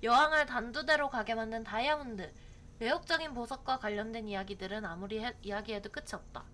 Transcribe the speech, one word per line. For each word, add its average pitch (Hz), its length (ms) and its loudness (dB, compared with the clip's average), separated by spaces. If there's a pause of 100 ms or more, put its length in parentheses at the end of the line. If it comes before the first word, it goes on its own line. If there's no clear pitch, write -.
여왕을 294 420 8
단두대로 262 640 2
가게 233 260 0
만든 226 280 -4
다이아몬드, 226 680 0 (460)
매혹적인 320 540 0
보석과 262 460 -2
관련된 214 480 -4
이야기들은 196 580 -6
아무리 196 380 -6
해-, 233 180 -4
이야기해도 208 500 -6
끝이 - 220 -10
없다. 143 300 -10 (100)